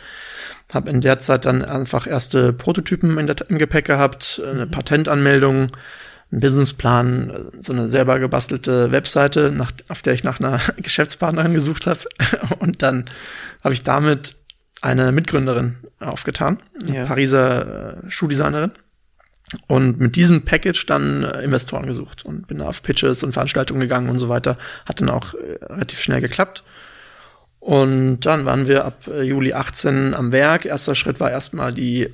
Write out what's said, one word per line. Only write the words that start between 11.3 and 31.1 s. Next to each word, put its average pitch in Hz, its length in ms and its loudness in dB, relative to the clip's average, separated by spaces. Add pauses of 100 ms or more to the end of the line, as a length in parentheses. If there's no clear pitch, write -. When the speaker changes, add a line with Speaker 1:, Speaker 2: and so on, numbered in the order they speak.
Speaker 1:
gesucht 156 340 0
hab. - 120 0 (340)
<laughs> - 260 -2
Und - 240 -2
dann 127 220 2 (580)
hab 139 100 0
ich 123 100 -2
damit 143 520 2 (460)
eine 127 320 2
Mitgründerin 131 640 0 (240)
aufgetan, - 580 -4 (240)
eine 139 140 -4
Speaker 2:
Ja. 127 100 -4
Speaker 1:
Pariser, 131 1000 0
äh, 185 40 -12
Schuhdesignerin. 151 600 -2 (1000)
Und 131 320 4
mit 123 160 2
diesem 170 260 6
Package - 440 0
dann, 143 360 0
äh, - 200 -6
Investoren 131 440 -2
gesucht - 380 -10
und 156 240 -12
bin 147 120 -8
auf - 220 -8
Pitches - 400 0
und 139 100 -2
Veranstaltungen 131 480 -2
gegangen 123 280 0
und 123 100 0
so 123 100 -2
weiter. 120 280 0 (300)
Hat - 140 -4
dann 127 100 2
auch, 123 240 -4
äh, - 320 -12
relativ - 360 -8
schnell 131 180 0
geklappt. - 440 -4 (960)
Und 131 600 2
dann 156 240 2
waren 131 220 0
wir 139 180 4
ab, - 240 -12
äh, 147 140 -4
Juli 135 320 0
achtzehn 135 600 0
am 123 180 -2
Werk. 151 340 2
Erster 147 280 -2
Schritt 135 260 -2